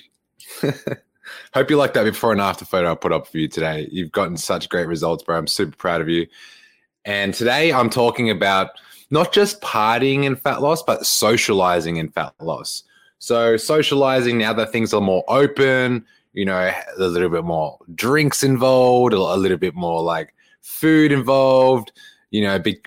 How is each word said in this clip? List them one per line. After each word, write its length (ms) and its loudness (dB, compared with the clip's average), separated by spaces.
<laughs> 920 -10
Hope 160 2
you 60 4
like 180 2
that 80 2
before 280 0
and 80 2
after 240 -2
photo 280 0
I 40 -2
put 160 -2
up 140 -2
for 140 -8
you 80 -2
today. 440 -6
You've 200 -8
gotten 260 -2
such 320 -4
great 160 -2
results, 380 -4
bro. 120 -2
I'm 120 -4
super 280 -4
proud 240 -2
of 100 -4
you. 180 -2
And 280 -4
today 400 0
I'm 160 2
talking 400 0
about 400 0
not 240 0
just 280 2
partying 640 0
in 120 0
fat 260 -4
loss, 220 0
but 240 -2
socializing 880 2
in 120 -6
fat 300 -6
loss. 440 -8
So 400 0
socializing 800 0
now 160 0
that 180 -4
things 220 -2
are 80 2
more 260 0
open, 800 0
you 120 -4
know, 260 0
a 40 0
little 260 0
bit 160 -4
more 340 -6
drinks 480 0
involved, 680 4
a 60 2
little 220 0
bit 160 -2
more, 300 -4
like, 320 -4
food 500 2
involved, 800 4
you 100 0
know, 160 0
be-, 300 -4